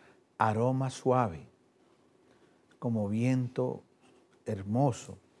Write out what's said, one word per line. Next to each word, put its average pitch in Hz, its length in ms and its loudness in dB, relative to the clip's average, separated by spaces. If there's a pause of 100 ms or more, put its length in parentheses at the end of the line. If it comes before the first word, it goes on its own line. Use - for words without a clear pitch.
(380)
aroma 123 520 0
suave, 123 580 0 (1300)
como 113 280 -2
viento 127 760 0 (640)
hermoso, 107 720 0 (240)